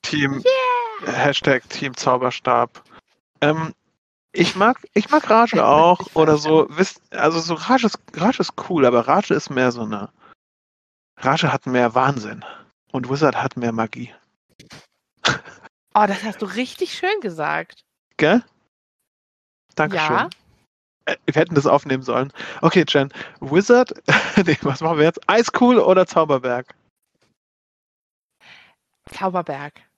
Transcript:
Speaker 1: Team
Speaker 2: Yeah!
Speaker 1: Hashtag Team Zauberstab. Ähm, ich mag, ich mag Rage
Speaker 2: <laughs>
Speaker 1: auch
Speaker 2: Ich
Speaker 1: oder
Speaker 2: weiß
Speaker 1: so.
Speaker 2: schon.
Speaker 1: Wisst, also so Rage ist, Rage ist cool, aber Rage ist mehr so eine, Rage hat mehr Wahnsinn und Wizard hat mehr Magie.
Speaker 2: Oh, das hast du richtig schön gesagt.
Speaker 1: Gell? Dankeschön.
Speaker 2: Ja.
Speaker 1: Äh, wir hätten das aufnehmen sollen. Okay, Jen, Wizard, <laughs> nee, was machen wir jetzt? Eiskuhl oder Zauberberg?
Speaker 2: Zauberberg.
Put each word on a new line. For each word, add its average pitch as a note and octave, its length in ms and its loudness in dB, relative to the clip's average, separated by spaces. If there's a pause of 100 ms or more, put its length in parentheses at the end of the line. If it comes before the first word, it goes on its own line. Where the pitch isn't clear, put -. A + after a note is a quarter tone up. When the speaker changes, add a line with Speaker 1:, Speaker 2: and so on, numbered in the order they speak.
Speaker 1:
Team C#3 420 -4
Speaker 2:
Yeah! B4 680 -2
Speaker 1:
Hashtag C3+ 560 0
Team C3 280 -10
Zauberstab. B2 840 -2 (600)
Ähm, D#3+ 320 -2 (580)
ich - 240 -2
mag, G#3+ 220 2 (160)
ich - 160 -2
mag D4+ 200 0
Rage A3+ 360 4
Speaker 2:
<laughs> - 20 4
Speaker 1:
auch E3 400 6
Speaker 2:
Ich - 80 -12
Speaker 1:
oder D#3 200 4
Speaker 2:
weiß D3 80 -4
Speaker 1:
so. D#3 240 4
Speaker 2:
schon. D3+ 100 -12
Speaker 1:
Wisst, - 240 -2 (120)
also E3 260 0
so E3 160 -6
Rage A3+ 320 0
ist, - 120 -4 (140)
Rage F#3+ 260 -2
ist - 140 -4 (160)
cool, D3+ 160 2
aber A#2+ 220 2
Rage E3+ 260 0
ist D3+ 160 -4
mehr B2+ 240 0
so A#2+ 80 -10
eine, G#2+ 280 -10 (1080)
Rage C#3 340 0
hat C#3 140 -6
mehr B2 300 0
Wahnsinn A2 500 -2 (460)
und A#2+ 180 -6
Wizard C#3 320 0
hat C3 160 -6
mehr A#2+ 160 -4
Magie. A2+ 400 -8 (1800)
Speaker 2:
Oh, G#3 100 4
das G3 160 -4
hast G#3+ 180 -8
du A3 40 -6
richtig A#3+ 520 -8
schön G4+ 240 -2
gesagt. D#3+ 640 -6 (340)
Speaker 1:
Gell? F3+ 260 4 (1300)
Dankeschön. D#3 400 -2
Speaker 2:
Ja. C4+ 140 -2 (760)
Speaker 1:
Äh, - 200 -4
wir D#3 160 -4
hätten E3+ 140 0
das C#3+ 120 2
aufnehmen C3+ 360 0
sollen. B2+ 280 -2 (300)
Okay, D#3+ 260 2
Jen, C#3 240 0 (280)
Wizard, G3+ 540 2 (140)
<laughs> - 380 2
nee, E3 160 0
was C#3 200 -4
machen D#3+ 160 -2
wir D3+ 80 6
jetzt? E3 220 0
Eiskuhl A#3+ 520 4
oder F#3 260 4
Zauberberg? B2+ 680 -2 (2250)
Speaker 2:
Zauberberg. E3 680 -8 (240)